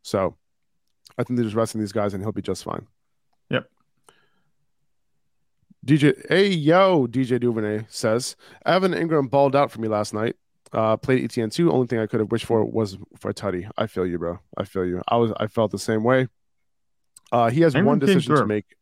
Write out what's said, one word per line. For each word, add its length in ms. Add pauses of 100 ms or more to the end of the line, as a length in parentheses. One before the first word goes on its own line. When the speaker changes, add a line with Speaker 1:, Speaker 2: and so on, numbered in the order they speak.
Speaker 1:
So 340 (800)
I 80
think 140
they're 80
just 100
resting 240
these 120
guys, 240
and 80
he'll 80
be 100
just 220
fine. 240 (640)
Speaker 2:
Yep. 180 (2250)
Speaker 1:
D 140
J, 160 (160)
hey, 180
yo, 580
D 180
J 140
Duvernay 520
says, 460 (300)
"Evan 280
Ingram 340
balled 280
out 160
for 100
me 60
last 260
night. 220 (380)
Uh, 240
played 260
E 40
T 140
N 100
too. 200
Only 160
thing 120
I 80
could 120
have 120
wished 140
for 200
was 320 (220)
for 100
a 40
tutty." 440
I 80
feel 200
you, 120
bro. 220 (180)
I 60
feel 220
you. 220
I 100
was, 220
I 80
felt 240
the 80
same 240
way. 240 (1040)
Uh, 200
he 100
has 140
Speaker 2:
Ingram 100
Speaker 1:
one 140
Speaker 2:
came 80
Speaker 1:
decision 260
to 60
Speaker 2:
through. 80
Speaker 1:
make. 180 (160)